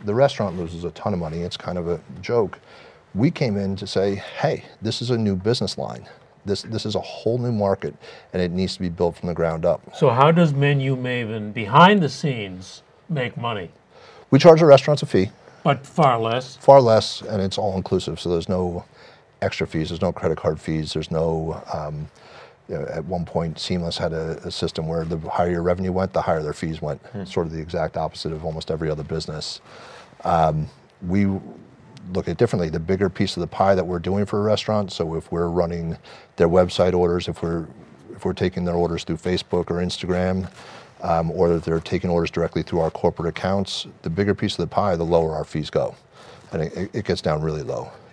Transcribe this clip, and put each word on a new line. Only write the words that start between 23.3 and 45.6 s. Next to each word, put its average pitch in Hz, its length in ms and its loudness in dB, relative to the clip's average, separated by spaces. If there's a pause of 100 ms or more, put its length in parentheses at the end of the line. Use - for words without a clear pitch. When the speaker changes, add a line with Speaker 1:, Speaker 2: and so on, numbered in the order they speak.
Speaker 1:
Seamless 85 380 -4
had 87 160 -2
a, 80 340 -6
a 85 40 -8
system - 380 -4
where 82 160 -2
the 82 140 -4 (120)
higher 87 200 0
your 87 120 -2
revenue 90 300 0
went, 92 200 0
the 82 100 0
higher 82 200 0
their 76 120 -6
fees 80 280 -6
went, 76 180 -6 (120)
Speaker 3:
Hmm. 101 120 -10
Speaker 1:
sort 90 220 -4
of 80 60 -10
the 80 80 -8
exact 80 360 -4
opposite 80 360 -6
of 78 120 -8
almost 80 260 -8
every 78 200 -2
other 73 140 -4
business. 78 560 -8 (640)
Um, 78 440 2 (380)
we 98 200 2
look - 1000 -8
at - 20 -8
it 82 100 -4
differently. 95 300 0
The 82 120 -4
bigger 95 300 0
piece - 260 -2
of 87 60 -4
the 85 40 -4
pie 98 280 2
that 92 120 0
we're 87 120 -4
doing 95 280 -2
for 104 140 -2
a - 20 0
restaurant, 104 500 0
so 82 240 -4
if 78 140 -8
we're 85 180 0
running 85 480 -2 (400)
their 85 120 6
website 90 460 4
orders, 87 340 2
if - 140 -8
we're, 82 240 -4 (480)
if - 100 -12
we're 92 80 -2
taking 92 320 -2
their 87 120 0
orders 85 280 0
through 85 140 -4
Facebook 87 520 -2
or 85 60 -2
Instagram, 90 720 -2 (540)
um, 82 300 0
or 85 180 4
that 82 120 2
they're 82 160 0
taking 90 300 -4
orders 85 220 0
directly 82 320 -2
through 85 180 -2
our 80 100 0
corporate - 380 -2
accounts, 95 580 -4 (160)
the - 80 -6
bigger 101 240 0
piece 101 200 -4
of - 40 -14
the 85 80 -2
pie, 98 300 0
the 82 80 -2
lower 82 300 2
our 76 100 -4
fees 76 240 -6